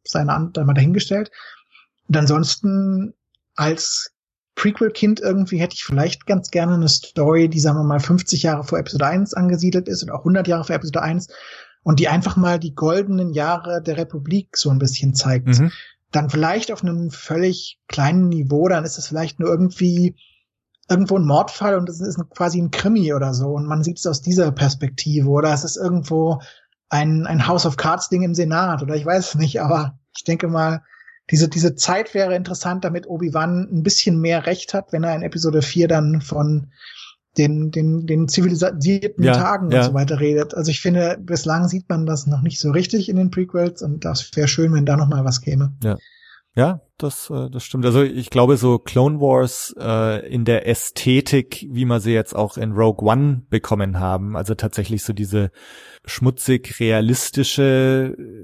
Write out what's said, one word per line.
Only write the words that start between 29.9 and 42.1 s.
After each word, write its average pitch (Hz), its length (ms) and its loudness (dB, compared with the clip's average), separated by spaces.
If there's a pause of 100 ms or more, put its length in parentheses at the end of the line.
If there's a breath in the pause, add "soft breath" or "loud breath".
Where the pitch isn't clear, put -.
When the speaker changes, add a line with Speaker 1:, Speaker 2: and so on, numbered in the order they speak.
Speaker 1:
ich - 80 -14
denke 165 240 -2
mal, 160 340 -2 (480 loud breath)
diese, 156 200 4
diese 170 240 0
Zeit 196 400 -2
wäre 190 200 0
interessant, 180 520 -4
damit 170 200 -6
Obi-Wan 170 640 -2
ein 160 120 0
bisschen 175 360 2
mehr 165 280 0
Recht 180 260 -4
hat, 196 200 -4
wenn 160 120 -2
er 165 100 -2
in 156 60 -4
Episode 160 400 0
vier 170 280 2
dann 156 340 2
von 147 500 -2 (640 loud breath)
den, 151 340 2
den, 160 360 0
den 160 200 2
zivilisierten 180 960 0
Speaker 2:
Ja, 127 120 6
Speaker 1:
Tagen 190 320 0
und 135 80 2
Speaker 2:
ja. 123 100 4
Speaker 1:
so 127 80 2
weiter 139 280 0
redet. 147 340 0
Also 160 160 -2
ich 143 100 -4
finde, 175 400 0
bislang 175 480 0
sieht 185 220 -4
man 160 160 0
das 151 200 -4